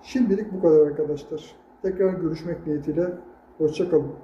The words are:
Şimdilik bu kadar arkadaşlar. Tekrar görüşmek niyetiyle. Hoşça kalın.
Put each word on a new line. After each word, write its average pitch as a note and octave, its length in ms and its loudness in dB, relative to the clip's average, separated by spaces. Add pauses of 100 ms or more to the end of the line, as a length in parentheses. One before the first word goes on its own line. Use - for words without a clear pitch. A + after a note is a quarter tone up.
Şimdilik G#3+ 520 0
bu F#3 80 -6
kadar D#3 260 6
arkadaşlar. D3 680 -6 (260)
Tekrar F#3+ 320 0
görüşmek E3 540 -6
niyetiyle. D#3 460 -2 (440)
Hoşça D#3 320 0
kalın. D3 220 2 (120)